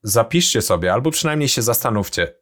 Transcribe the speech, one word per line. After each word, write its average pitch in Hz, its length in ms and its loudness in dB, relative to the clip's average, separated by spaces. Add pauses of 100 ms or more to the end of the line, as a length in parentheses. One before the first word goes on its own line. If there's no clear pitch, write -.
zapiszcie 113 600 2
sobie, 90 300 0
albo 127 180 0
przynajmniej 151 380 -2
się 120 140 0
zastanówcie 110 800 -2